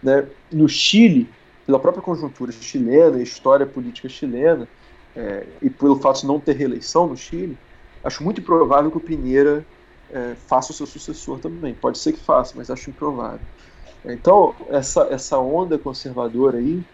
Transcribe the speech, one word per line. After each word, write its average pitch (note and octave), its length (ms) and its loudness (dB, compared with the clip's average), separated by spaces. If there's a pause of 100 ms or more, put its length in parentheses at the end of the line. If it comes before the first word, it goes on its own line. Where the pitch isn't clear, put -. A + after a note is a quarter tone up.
Né? C#3 240 2 (240)
No D#3 180 4
Chile, F#3 600 4 (380)
pela C3+ 120 4
própria F#3 240 0
conjuntura C#3+ 480 -8
chilena, C3 720 2
história C3+ 460 2
política B2+ 420 -12
chilena, C3 580 -2 (480)
é, G2+ 300 -8 (180)
e C3+ 80 2
pelo C#3 260 2
fato C3+ 240 2
de D3 60 -8
não C#3+ 140 0
ter C#3 160 0
reeleição C3+ 500 0
no D3 100 -6
Chile, E3+ 400 -10 (460)
acho C3 220 -8
muito G3+ 160 -4
improvável D#3 500 2
que D#3+ 60 -8
o E3 40 -4
Piñera, D3 640 0 (460)
é, A#2+ 240 -10 (120)
faça C3 260 0
o - 20 -12
seu D3 120 -10
sucessor C#3+ 520 -12
também. D#3+ 360 -10
Pode - 240 -4
ser D#3 140 -2
que - 60 -6
faça, - 380 0
mas B2 140 -14
acho C3 180 -10
improvável. A#2+ 520 -10 (680)
Então, E3+ 480 4 (160)
essa, C#3+ 400 0
essa C#3 280 -4
onda D#3 380 -2
conservadora B2 840 -2
aí D#3 220 -2 (140)